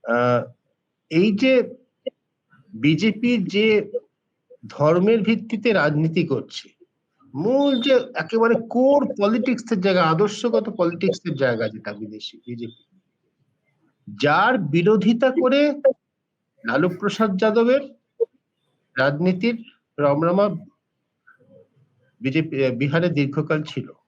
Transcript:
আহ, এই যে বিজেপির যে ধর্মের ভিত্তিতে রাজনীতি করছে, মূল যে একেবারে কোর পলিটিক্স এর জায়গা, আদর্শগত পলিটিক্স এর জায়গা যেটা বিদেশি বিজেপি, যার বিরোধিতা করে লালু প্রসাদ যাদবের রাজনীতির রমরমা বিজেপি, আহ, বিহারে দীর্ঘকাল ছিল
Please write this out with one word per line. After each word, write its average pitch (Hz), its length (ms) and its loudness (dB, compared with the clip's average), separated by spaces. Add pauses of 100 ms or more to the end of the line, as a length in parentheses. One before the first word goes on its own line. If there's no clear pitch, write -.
(140)
আহ, 120 280 2 (680)
এই 185 220 2
যে 254 440 2 (960)
বিজেপির 196 680 0 (120)
যে 214 360 2 (760)
ধর্মের 180 540 2
ভিত্তিতে 220 520 -2
রাজনীতি 160 540 0
করছে, - 420 -8 (640)
মূল 254 480 0
যে 262 180 4 (160)
একেবারে 226 400 0 (140)
কোর 269 320 4 (180)
পলিটিক্স 220 520 0
এর 196 100 -2
জায়গা, 185 220 2
আদর্শগত 208 680 0
পলিটিক্স 175 560 -2
এর 151 100 -6
জায়গা 117 340 -2
যেটা 107 240 -12
বিদেশি 107 520 -14
বিজেপি, 117 380 -14 (1400)
যার 190 340 2
বিরোধিতা 208 720 2
করে 262 320 2 (1040)
লালু 143 220 0
প্রসাদ 202 480 -2
যাদবের 233 440 2 (1160)
রাজনীতির 180 600 0 (420)
রমরমা 165 480 2 (1700)
বিজেপি, 139 440 -2
আহ, 127 80 0
বিহারে 147 360 0
দীর্ঘকাল 151 540 -2
ছিল - 240 -10 (200)